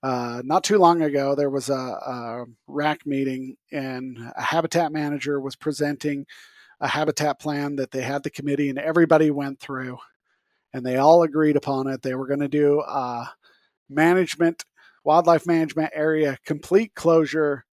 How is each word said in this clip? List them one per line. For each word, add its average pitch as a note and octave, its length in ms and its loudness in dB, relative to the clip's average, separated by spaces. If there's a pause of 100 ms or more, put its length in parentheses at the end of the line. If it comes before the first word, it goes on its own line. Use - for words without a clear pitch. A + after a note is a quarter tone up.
Uh, B2 420 -4
not D#3+ 180 0
too G#3 160 2
long E3+ 240 6
ago, C#3+ 320 0
there C#3+ 160 0
was C3+ 180 -4
a, C#3 60 0
a B2 680 -8 (240)
rac D3 380 -4
meeting, C3 500 -4 (160)
and C3 460 -10 (180)
a - 60 -8
habitat D#3+ 500 -2
manager D3 480 -4
was C3+ 160 -10
presenting D3 720 -4 (540)
a C#3 80 -4
habitat D3+ 500 -2
plan C#3+ 380 -6
that C3+ 140 -6
they C3 120 -6
had C3+ 200 -6
the - 80 -8
committee C#3+ 380 -2
and C3+ 100 -6
everybody D#3+ 520 4
went C#3 300 -6
through, C3 380 -10 (760)
and B2+ 120 -8
they B2+ 120 -2
all D#3+ 260 8
agreed D3+ 340 2
upon C3+ 300 -2
it. C3+ 160 -6
They C3 120 -4
were C3 120 -6
gonna C#3+ 220 -2
do D3 320 4
a B2 520 -6 (560)
management, E3 760 2 (400)
wildlife E3 420 4
management D#3+ 480 0
area D#3 500 0
complete F#3+ 500 0
closure D#3 800 2